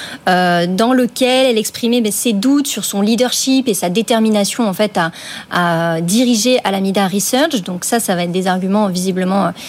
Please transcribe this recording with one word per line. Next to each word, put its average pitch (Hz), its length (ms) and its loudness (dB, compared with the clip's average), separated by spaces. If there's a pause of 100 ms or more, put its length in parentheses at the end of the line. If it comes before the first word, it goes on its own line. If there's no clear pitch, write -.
(300)
euh, 180 380 2
dans 208 260 2
lequel 254 540 2
elle 233 100 2
exprimait, 233 440 0
bah, 214 100 0
ses 233 220 -2
doutes 269 340 2
sur - 180 -6
son 202 160 -2
leadership 247 640 0
et 220 60 2
sa 180 160 -4
détermination, 220 760 0
en 190 60 -2
fait, 202 260 -2
à, 165 120 0 (380)
à 170 520 0
diriger 240 600 2
Alameda 196 440 0
Research. 240 560 0
Donc 180 220 -8
ça, 233 140 0
ça 208 160 -2
va 175 100 -2
être 175 60 -4
des 185 140 -2
arguments 190 420 0
visiblement, 185 600 0
euh, 175 40 -2 (180)